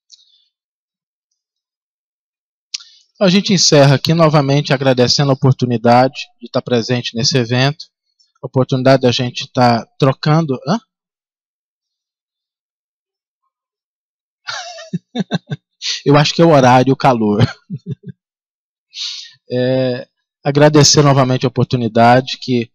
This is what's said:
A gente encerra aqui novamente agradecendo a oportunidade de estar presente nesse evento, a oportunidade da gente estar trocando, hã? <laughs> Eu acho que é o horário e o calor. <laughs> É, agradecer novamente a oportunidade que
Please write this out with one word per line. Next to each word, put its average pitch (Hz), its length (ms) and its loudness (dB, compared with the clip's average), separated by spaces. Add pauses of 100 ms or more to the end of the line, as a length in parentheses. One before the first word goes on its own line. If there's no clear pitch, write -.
(3250)
A 202 80 2
gente 196 240 0
encerra 143 420 4
aqui 160 200 -2
novamente 147 580 0
agradecendo 135 580 0
a 131 40 0
oportunidade 123 920 0 (140)
de - 60 -18
estar - 160 -6
presente 120 520 -4
nesse 113 220 -2
evento, 127 500 -2 (560)
a 139 40 -10
oportunidade 131 560 0
da 123 100 2
gente 123 320 -6
estar 120 420 0 (120)
trocando, 151 560 -2 (120)
hã? 190 120 -2 (3750)
<laughs> - 1160 -12 (440)
Eu 143 120 2
acho 147 180 0
que 170 80 0
é - 20 4
o 165 60 4
horário 127 400 4
e - 20 4
o 131 40 -4
calor. 110 480 0
<laughs> - 720 -10 (1300)
É, 127 600 -4 (340)
agradecer 147 600 4
novamente 131 440 2
a - 20 -2
oportunidade 120 920 0
que 120 340 -4